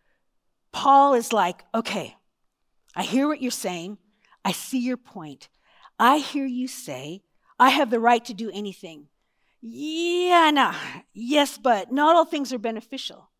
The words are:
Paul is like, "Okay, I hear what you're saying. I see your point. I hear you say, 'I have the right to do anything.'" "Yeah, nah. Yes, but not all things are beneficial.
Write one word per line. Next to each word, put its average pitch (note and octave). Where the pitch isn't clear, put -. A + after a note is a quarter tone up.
Paul C#4
is A#3
like, F#3
"Okay, G#3
I F3
hear G#3+
what D4+
you're B3
saying. F3+
I F#3+
see -
your B3
point. D#3
I C4
hear C#4
you B3+
say, D3
'I B3+
have C4+
the A#3
right A#3
to A#3+
do G#3+
anything.'" F3
"Yeah, E4
nah. B3+
Yes, C#4
but A3
not D4
all E4
things C#4+
are B3+
beneficial. A3+